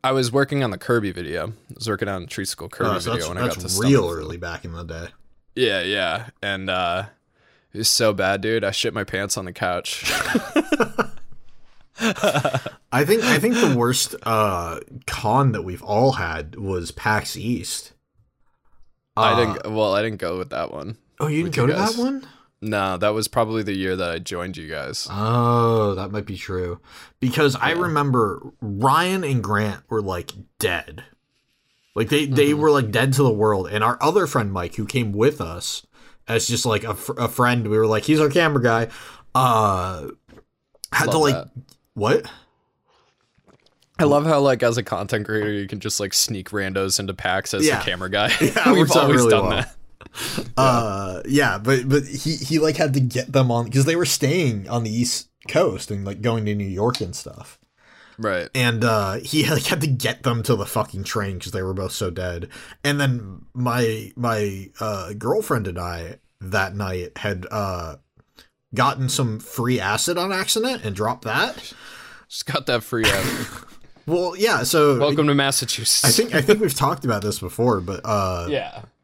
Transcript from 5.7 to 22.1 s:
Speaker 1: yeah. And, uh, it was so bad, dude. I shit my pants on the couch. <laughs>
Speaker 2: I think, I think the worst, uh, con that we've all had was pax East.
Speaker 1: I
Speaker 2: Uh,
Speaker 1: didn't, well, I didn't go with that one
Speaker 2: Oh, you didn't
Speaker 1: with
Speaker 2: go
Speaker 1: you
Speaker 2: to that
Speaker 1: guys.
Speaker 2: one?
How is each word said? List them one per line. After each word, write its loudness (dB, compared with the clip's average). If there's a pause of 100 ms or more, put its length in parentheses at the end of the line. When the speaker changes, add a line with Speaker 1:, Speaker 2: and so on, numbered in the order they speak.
Speaker 1:
yeah. -2 (140)
And, -4
uh, -2 (720)
it -10
was 0
so 2
bad, 0
dude. 0
I 0
shit -4
my -4
pants -4
on -8
the -12
couch. -4
<laughs> -4
Speaker 2:
I 0
think, 4
I 4
think 2
the 4
worst, 2
uh, 0 (260)
con 2
that -4
we've -8
all 4
had -6
was -4
pax -2
East. -6 (1200)
Speaker 1:
I 4
Speaker 2:
Uh, 4 (180)
Speaker 1:
didn't, -8
well, 2
I 2
didn't -4
go -4
with -8
that -6
one -12 (220)
Speaker 2:
Oh, -2
you 0
didn't -2
Speaker 1:
with -6
Speaker 2:
go 2
Speaker 1:
you 4
Speaker 2:
to 2
that 0
Speaker 1:
guys. -2
Speaker 2:
one? -2 (360)